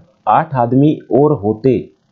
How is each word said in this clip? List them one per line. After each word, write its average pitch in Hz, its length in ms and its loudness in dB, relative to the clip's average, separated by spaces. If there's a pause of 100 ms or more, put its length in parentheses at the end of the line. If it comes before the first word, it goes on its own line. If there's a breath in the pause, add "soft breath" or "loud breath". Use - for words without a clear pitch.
(280)
आठ 135 280 0
आदमी 131 420 2 (140)
और 143 220 2
होते 107 440 -2 (340)